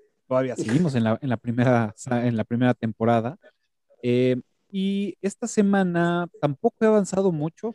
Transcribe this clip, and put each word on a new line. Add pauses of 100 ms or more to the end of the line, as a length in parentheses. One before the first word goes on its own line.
(280)
todavía
seguimos
en
la,
en
la
primera
sa-,
en
la
primera
temporada. (680)
Eh, (340)
y
esta
semana (140)
tampoco
he
avanzado
mucho.